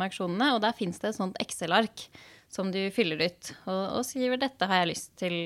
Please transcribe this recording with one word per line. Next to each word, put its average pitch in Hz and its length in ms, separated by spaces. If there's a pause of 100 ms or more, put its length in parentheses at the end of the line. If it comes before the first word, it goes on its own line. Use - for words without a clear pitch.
auksjonene, 196 480
og 214 80
der 220 160
finnes 175 240
det 214 80
et 214 80
sånt 190 240
Excel-ark 190 640 (420)
som 190 240
du 190 80 (160)
fyller 160 320
ut, - 240 (160)
og, 190 160 (160)
og 247 80
skriver: 254 320
«Dette 262 320
har 180 140
jeg 165 80
lyst - 260
til 175 160 (100)